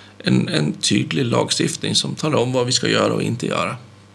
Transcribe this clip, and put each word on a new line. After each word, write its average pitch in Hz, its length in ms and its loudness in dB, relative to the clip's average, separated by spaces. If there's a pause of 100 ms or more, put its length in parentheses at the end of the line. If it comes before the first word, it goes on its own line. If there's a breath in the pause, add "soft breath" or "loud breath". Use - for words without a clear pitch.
(180 loud breath)
en, - 320 0
en 151 240 0
tydlig 127 520 0
lagstiftning - 720 0
som - 200 0
talar 156 220 0
om 123 140 2
vad 127 140 0
vi 123 60 -2
ska - 160 0
göra 110 260 2
och 107 80 0
inte 117 240 -2
göra. 92 300 -2 (400)